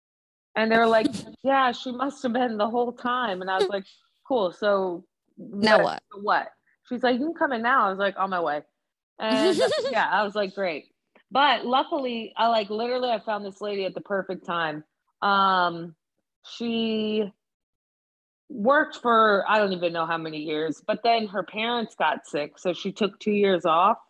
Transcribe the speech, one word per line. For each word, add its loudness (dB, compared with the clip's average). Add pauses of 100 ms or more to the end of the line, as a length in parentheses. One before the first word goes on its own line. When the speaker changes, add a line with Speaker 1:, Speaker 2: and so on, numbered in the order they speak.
(560)
Speaker 1:
And 2
they 6
were 6
like, 4
Speaker 2:
<laughs> -8
Speaker 1:
"Yeah, 4
she -8
must -6
have -2
been -2
the 0
whole -2
time." -4
And -6
I 0
was 2
like, -6 (420)
"Cool. 0
So 0 (340)
Speaker 2:
Now 4
Speaker 1:
what? -2 (100)
Speaker 2:
what? -14
Speaker 1:
What?" 2 (400)
She's -6
like, 2
"You -2
can -4
come -2
in -4
now." 2
I 2
was -4
like, 0
"On -2
my -2
way." -2 (560)
And 2
Speaker 2:
<laughs> 0
Speaker 1:
yeah, 0
I 2
was -4
like, -4
"Great." -4 (460)
But 2
luckily, -2
I, 2
like, 0
literally, -4
I -2
found -6
this -12
lady -6
at -6
the -10
perfect -6
time. -4 (400)
Um, 2 (500)
she -2 (1200)
worked 2
for, 4
I 4
don't 2
even -2
know -2
how -4
many -8
years, -4
but -4
then 2
her -4
parents -6
got -2
sick. -6
So -2
she -6
took -4
two -2
years 2
off. 4 (120)